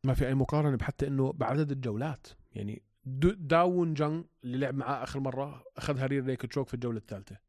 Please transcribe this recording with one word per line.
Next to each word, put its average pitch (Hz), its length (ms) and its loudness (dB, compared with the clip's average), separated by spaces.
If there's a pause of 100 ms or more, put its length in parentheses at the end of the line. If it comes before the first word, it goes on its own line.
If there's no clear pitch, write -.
ما 135 100 4
في 127 120 4
أي 131 80 2
مقارنة 139 420 4
بحتى - 300 -2
إنه 135 260 2
بعدد 147 380 0
الجولات. 127 560 -4 (260)
يعني 202 300 -6 (220)
دو-، 139 320 4
داون 170 580 4
جانغ 151 300 0 (200)
اللي 123 140 -4
لعب 135 160 -2
معاه 131 280 -2
آخر 135 180 -6
مرة 135 440 -6 (120)
أخذها 135 300 -2
رير 139 180 0
نيكد 127 240 -4
تشوك 135 200 -2
في - 60 -6
الجولة 120 240 -2
الثالثة. 101 400 -12 (100)